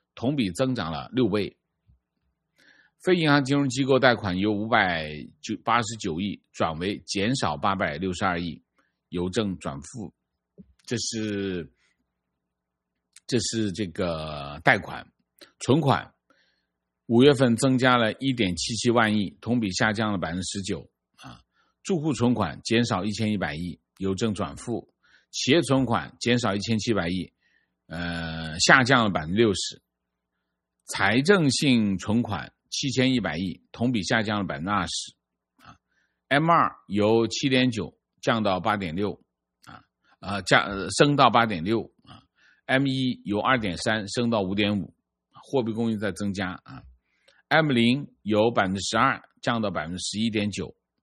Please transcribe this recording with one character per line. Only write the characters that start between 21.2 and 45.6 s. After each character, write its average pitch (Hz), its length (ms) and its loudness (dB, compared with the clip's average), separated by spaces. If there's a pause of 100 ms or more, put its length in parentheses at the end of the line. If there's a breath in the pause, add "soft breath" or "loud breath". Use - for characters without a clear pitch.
住 185 160 0
户 156 120 -2
存 120 220 2
款 95 300 -2
减 117 220 2
少 101 200 -2
一 107 60 -4
千 107 200 -2
一 104 60 0
百 78 160 -4
亿， 82 260 -8 (180)
由 95 180 -2
正 110 180 -2
转 78 220 -6
负。 - 360 -8 (380 soft breath)
企 - 220 0
业 165 100 6
存 135 240 2
款 113 340 -2
减 120 200 2
少 104 160 0
一 104 40 -2
千 110 200 -2
七 117 120 -2
百 92 160 0
亿， 90 240 -6 (540)
呃， 82 760 -8
下 139 240 2
降 120 200 4
了 104 80 0
百 87 100 -2
分 82 80 -10
之 95 60 -4
六 110 180 4
十。 - 260 -8 (1040)
财 104 360 2
政 170 300 4
性 113 480 2
存 113 220 0
款 78 300 -6 (180)
七 - 200 -4
千 127 240 2
一 123 60 2
百 82 180 -4
亿， 92 240 -6 (100)
同 123 200 -2
比 104 120 -2
下 113 180 0
降 104 180 -2
了 101 40 -2
百 76 120 -6
分 78 100 -8
之 98 40 -4
二 98 180 0
十 - 260 -10 (440)
啊。 - 200 -20 (500)
M 151 220 2
二 147 260 4 (120)
由 107 400 2
七 - 220 -2
点 127 200 2
九 104 280 -6 (240)
降 117 200 2
到 95 180 0
八 104 160 0
点 87 200 -6
六 98 280 -6 (420)
啊， - 180 -20 (420 soft breath)
啊， 101 160 -6
降， 110 220 4
呃， 98 260 -4
升 147 260 4
到 135 140 6
八 117 160 4
点 90 180 -4
六 107 200 0 (200)
啊 - 200 -20 (420 soft breath)
，M 135 220 2
一 131 380 -2
由 104 140 0
二 123 200 2
点 92 180 -4
三 110 320 -2
升 120 180 -2
到 113 140 0
五 95 140 -2
点 104 240 2
五， - 120 -8 (400)
货 - 300 -4